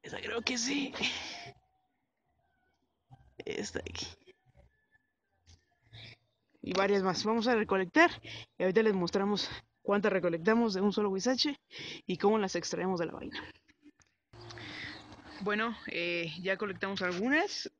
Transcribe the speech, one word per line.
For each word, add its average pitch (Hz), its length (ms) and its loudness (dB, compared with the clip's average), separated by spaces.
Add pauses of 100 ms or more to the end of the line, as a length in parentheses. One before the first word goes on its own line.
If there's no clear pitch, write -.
Esa - 180 -10
creo 233 220 -4
que 247 160 -2
sí. 277 360 -2 (2500)
Esta - 420 -6
aquí. - 260 -8 (2500)
Y 180 80 -4
varias 196 300 4
más. 185 220 0
Vamos 220 220 0
a 247 80 4
recolectar 208 540 4 (480)
y 175 60 0
ahorita 190 200 4
les 220 100 6
mostramos 196 560 0 (320)
cuántas 202 320 2
recolectamos 185 600 4
de 185 80 0
un 202 120 4
solo 208 160 2
huizache 247 500 0 (460)
y 185 120 -2
cómo 214 200 4
las 190 180 0
extraemos 175 460 -2
de 165 40 0
la - 80 -6
vaina. - 300 -10 (2000)
Bueno, 214 340 0 (120)
eh, 170 440 -2 (100)
ya 190 160 0
colectamos 196 440 -4
algunas 233 680 0 (100)